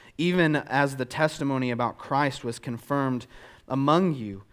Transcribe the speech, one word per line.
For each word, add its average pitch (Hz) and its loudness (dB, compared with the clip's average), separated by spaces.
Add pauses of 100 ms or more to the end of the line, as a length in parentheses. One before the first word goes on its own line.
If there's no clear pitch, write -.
(160)
even 170 2
as 135 0
the 131 -2
testimony 139 -2
about 120 -2
Christ 139 0
was 117 -6
confirmed 131 -4 (420)
among 151 2
you, 101 -10